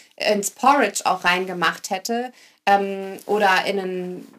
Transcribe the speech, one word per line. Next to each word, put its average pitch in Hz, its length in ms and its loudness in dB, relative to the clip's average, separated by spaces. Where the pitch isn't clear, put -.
ins 202 360 0
Porridge 254 520 2
auch 185 200 0
reingemacht 180 640 0
hätte, 233 420 -4
ähm, 196 600 0
oder 196 400 2
in 196 120 0
einen, 180 500 -6